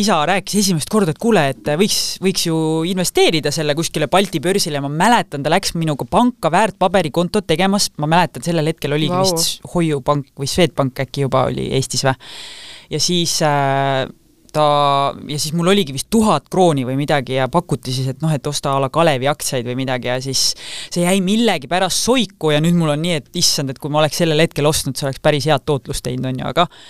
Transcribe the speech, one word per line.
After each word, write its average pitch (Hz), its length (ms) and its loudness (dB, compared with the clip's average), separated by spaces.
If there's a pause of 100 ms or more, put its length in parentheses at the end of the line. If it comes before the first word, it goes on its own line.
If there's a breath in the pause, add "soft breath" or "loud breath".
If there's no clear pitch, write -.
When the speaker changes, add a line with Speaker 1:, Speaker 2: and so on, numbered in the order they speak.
Speaker 1:
isa 190 160 2 (100)
rääkis 190 320 -2
esimest 180 300 0
korda, 202 180 2
et 143 80 -4
kuule, 196 320 2
et 147 300 -4
võiks, - 420 0
võiks 185 240 0
ju 160 140 0 (320)
investeerida 185 580 2
selle 147 240 0
kuskile 156 320 -2
Balti 180 320 2
börsile 170 400 -2
ja 139 80 -4
ma 139 60 -4 (100)
mäletan, 196 400 2
ta 151 80 0
läks 180 240 0
minuga 156 320 -2
panka 202 480 0
väärtpaberikontot 185 960 0
tegemas, 196 480 0
ma 151 160 -2
mäletan, 156 320 0
sellel 165 240 0
hetkel 147 240 -4
oligi 156 220 0
Speaker 2:
Vau. 190 100 2
Speaker 1:
vist 170 480 -2
Hoiupank 147 640 0
või 139 80 -4
Swedbank 139 600 0
äkki 139 180 -2
juba 131 240 2
oli 131 240 -4
Eestis 135 320 -2
vä? 131 80 2 (760 loud breath)
Ja 151 120 -4
siis, 175 400 0
äh, 139 640 0 (460)
ta, 151 120 2 (640)
ja 147 100 -6
siis 147 180 -4
mul 170 160 2
oligi 185 220 0
vist 135 180 -8
tuhat 214 380 2
krooni 170 360 2
või 127 120 -2
midagi 139 400 0
ja 131 140 0
pakuti 151 420 -2
siis, 131 180 -2
et 127 120 -12
noh, 160 100 2
et 139 160 -4
osta 143 240 -2
a 135 80 0
la 131 100 -2
Kalevi 147 380 2
aktsiaid 131 380 -4
või 123 140 -4
midagi 127 280 -4
ja 127 120 -2
siis 135 200 -2 (480 loud breath)
see 175 140 -2
jäi 190 200 2
millegipärast 185 840 0
soiku 214 460 0
ja 147 80 4
nüüd 175 160 4
mul 156 160 2
on 151 100 -4
nii, 170 160 -2
et 175 200 -8
issand, 139 320 0
et - 80 -14
kui 147 120 -6
ma 151 100 4
oleks 151 200 0
sellel 160 200 2
hetkel 151 260 2
ostnud, 143 300 -2
see 143 100 -4
oleks 135 140 -8
päris 147 280 2
head 143 180 0
tootlust 147 380 -4
teinud, 131 260 -4
on 131 100 -6
ju, - 80 -6
aga, 170 160 2 (240 loud breath)